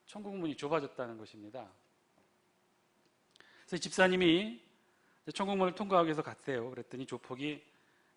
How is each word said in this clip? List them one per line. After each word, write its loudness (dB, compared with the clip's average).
천국 -12
문이 -4
좁아졌다는 -4
것입니다. -16
그래서 -6
이 -4
집사님이 4
이제 -10
천국 0
문을 2
통과하기 4
위해서 0
갔대요. -6
그랬더니 -10
조폭이, -6